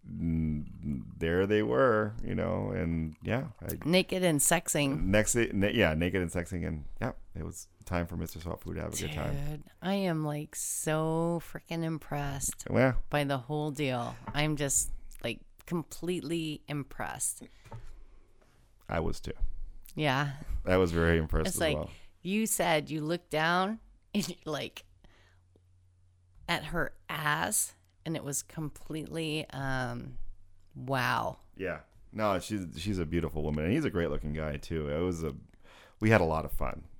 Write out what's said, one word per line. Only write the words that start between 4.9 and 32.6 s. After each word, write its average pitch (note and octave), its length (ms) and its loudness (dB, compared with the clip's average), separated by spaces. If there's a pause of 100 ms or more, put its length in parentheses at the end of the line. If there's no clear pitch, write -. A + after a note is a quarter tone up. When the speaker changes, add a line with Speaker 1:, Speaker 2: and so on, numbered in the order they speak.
Speaker 1:
Next, G#2 300 4
na-, G#2 320 4
yeah, F2+ 260 6
naked F2+ 280 2
and E2+ 100 -2
sexing. F2 340 -4
And D#2+ 200 -4 (140)
yeah, A#2+ 120 -2 (240)
it D#2+ 80 -6
was E2 240 -10 (180)
time F2 220 0
for F2 100 -8
Mister E2 220 -6
Swap E2 240 -8
Foo F2 100 -6
to E2 80 -4
have D#2+ 120 -6
a - 40 -4
good D#2 140 -4
time. D#2 240 -2 (160)
Speaker 2:
Dude, D3 120 -8 (200)
I F#3 120 0
am, F3 300 0
like, D3 300 -4
so D#3+ 920 0
freaking E3 380 -6
impressed C#3+ 840 -4
Speaker 1:
Well. B2 260 6 (160)
Speaker 2:
by D3 120 2
the C#3 140 0
whole D3+ 320 -2
deal. B2+ 460 -2 (180)
I'm D3+ 220 2
just, C#3 340 2 (340)
like, A#2+ 180 -4 (260)
completely E3 1000 -2
impressed. - 760 -4 (1400)
Speaker 1:
I E2+ 140 0
was - 180 0
too. - 140 -6 (640)
Speaker 2:
Yeah. C#3+ 360 2 (340)
Speaker 1:
I F#2 120 6
was F2+ 140 6
very E2+ 280 6
impressed D#2 300 2
Speaker 2:
It's - 80 -4
Speaker 1:
as - 40 2
Speaker 2:
like, D#3 160 2
Speaker 1:
well. D2+ 120 -6 (340)
Speaker 2:
you G#3+ 240 0
said D#3+ 420 2
you D3+ 120 -4
looked E3 280 -2
down F3+ 500 2 (160)
<laughs> - 200 -20
and G3 120 2
you're F3 100 -8 (140)
like, C#3 340 -6 (1600)
at D#3+ 180 0
her D#3+ 280 0 (160)
ass, D3+ 680 0 (300)
and D#3+ 100 -2
it - 80 -4
was C#3 180 -4
completely, D#3 1080 -6
um, B2+ 680 -4 (580)
wow. B2 600 0 (180)
Speaker 1:
Yeah. F2 240 -4 (320)
No, G2+ 280 2
she's, G2 260 -4 (120)